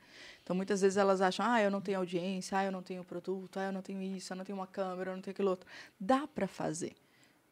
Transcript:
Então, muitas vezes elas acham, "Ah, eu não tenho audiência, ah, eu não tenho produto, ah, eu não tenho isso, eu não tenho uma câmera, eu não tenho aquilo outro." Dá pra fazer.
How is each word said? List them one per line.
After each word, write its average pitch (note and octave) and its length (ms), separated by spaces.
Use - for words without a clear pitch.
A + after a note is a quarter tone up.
Então, F3+ 140
muitas F#3+ 240
vezes F#3+ 160
elas G3 240
acham, G3 280
"Ah, A#3 140
eu G3+ 80
não G3 100
tenho F#3+ 180
audiência, F#3 600
ah, G3 60
eu G3 80
não F#3 100
tenho F3+ 220
produto, F#3 560
ah, F#3+ 60
eu G3 60
não F#3+ 100
tenho F#3+ 200
isso, F#3+ 300
eu F#3 40
não F#3 80
tenho G3 140
uma F#3+ 80
câmera, F#3 460
eu - 20
não F#3 80
tenho G3 100
aquilo G3 180
outro." F3+ 140
Dá C4 260
pra - 220
fazer. D#3+ 460